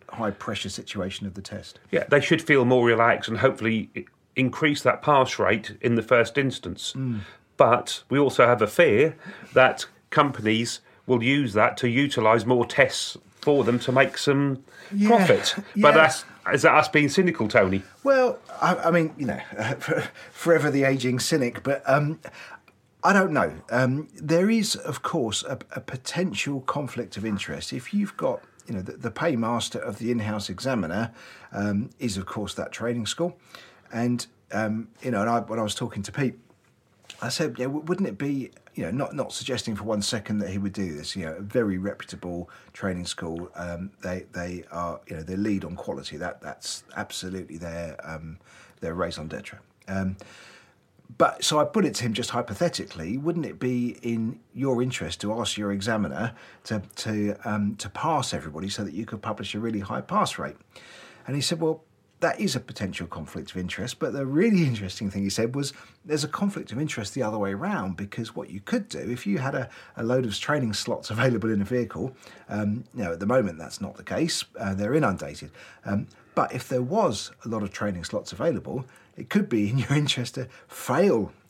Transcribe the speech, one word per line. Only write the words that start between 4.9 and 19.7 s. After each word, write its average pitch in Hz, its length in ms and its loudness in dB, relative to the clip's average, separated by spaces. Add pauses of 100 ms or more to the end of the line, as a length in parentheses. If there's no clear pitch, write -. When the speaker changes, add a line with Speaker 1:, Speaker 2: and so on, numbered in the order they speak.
Speaker 2:
pass 139 380 4
rate 101 420 2
in 117 140 2
the 113 80 2
first 117 340 4
instance. 127 580 -4
Speaker 1:
Mm. 127 260 -4 (360)
Speaker 2:
But 123 540 6
we 131 80 4
also 131 280 8
have 120 140 8
a 107 60 6
fear 143 500 6 (380)
that 127 320 6 (240)
companies 117 720 2 (260)
will 123 160 4
use 131 320 2
that 110 240 4
to 123 100 2
utilise 117 560 4
more 120 220 4
tests - 500 2 (240)
for 143 240 4
them 120 140 4
to 131 120 -4
make 135 280 4
some 139 440 0 (320)
Speaker 1:
Yeah, 202 140 4
Speaker 2:
profit. 202 460 6 (200)
Speaker 1:
yeah. 202 60 0
Speaker 2:
But 175 140 10
that's, 156 320 6 (260)
is 143 100 4
that 139 120 8
us 151 140 6
being 147 200 4
cynical, 156 400 2
Tony? 98 340 4 (220)
Speaker 1:
Well, 262 340 4 (220)
I, 175 160 4
I 165 140 2
mean, 165 260 4
you 143 80 -6
know, 87 160 -4 (180)
<laughs> 110 200 -2